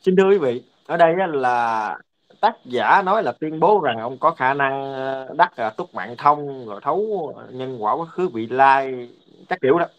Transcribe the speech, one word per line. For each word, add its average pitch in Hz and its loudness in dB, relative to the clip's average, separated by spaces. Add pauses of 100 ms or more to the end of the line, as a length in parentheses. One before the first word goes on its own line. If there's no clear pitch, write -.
Xin 185 2
thưa 190 6
quý 202 6
vị, 127 -2 (240)
ở 160 -4
đây 170 6
á 190 0
là 120 -2 (420)
tác 220 -2
giả 123 2
nói 196 0
là 127 -2
tuyên 156 -6
bố 196 4
rằng 117 -2
ông 120 -8
có 151 2
khả 139 0
năng, 135 -2
ờ, 131 -8
đắc, 165 2
ờ, 110 -4
túc - -12
mạng 104 -10
thông, 143 0
rồi 104 -12
thấu 170 -4 (160)
nhân 127 -8
quả 107 2
quá 160 -4
khứ 180 -4
vị 117 -6
lai, 131 2 (400)
các 180 -4
kiểu 135 4
đó. 170 -2 (120)